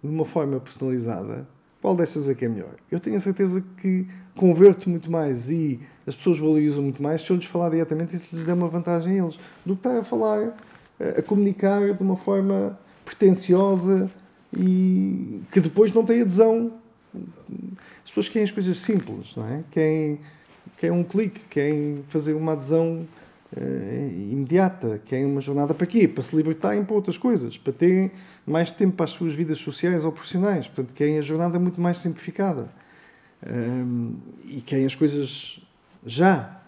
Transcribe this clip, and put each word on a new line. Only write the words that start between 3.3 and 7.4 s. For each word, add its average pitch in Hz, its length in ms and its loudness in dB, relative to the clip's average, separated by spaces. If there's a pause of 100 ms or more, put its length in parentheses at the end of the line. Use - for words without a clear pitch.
que 185 260 0 (280)
converto 185 560 8
muito 165 200 -4
mais 139 400 -2
e 151 300 -2 (260)
as 143 100 -8
pessoas 170 220 0
valorizam 151 440 2
muito 139 200 -4
mais 156 200 -2
se - 80 -8
eu 180 60 4
lhes 175 80 -2